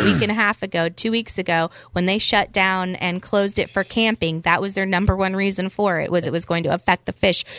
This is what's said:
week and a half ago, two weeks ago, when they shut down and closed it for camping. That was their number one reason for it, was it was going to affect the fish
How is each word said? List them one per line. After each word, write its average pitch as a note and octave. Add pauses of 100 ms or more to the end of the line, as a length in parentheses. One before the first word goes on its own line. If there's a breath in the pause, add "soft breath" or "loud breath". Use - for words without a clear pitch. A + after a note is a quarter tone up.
week F#3+
and G#3
a G#3+
half G#3+
ago, E3+
two A3
weeks A3+
ago, E3+ (200 loud breath)
when F3+
they G3
shut G#3
down F#3
and F3+
closed G3+
it -
for G3
camping. F#3
That E3+
was G3
their G3
number F#3+
one F#3+
reason F#3+
for G3
it, D3+
was E3+
it D#3+
was E3+
going E3+
to D3
affect F3+
the F3+
fish - (140 loud breath)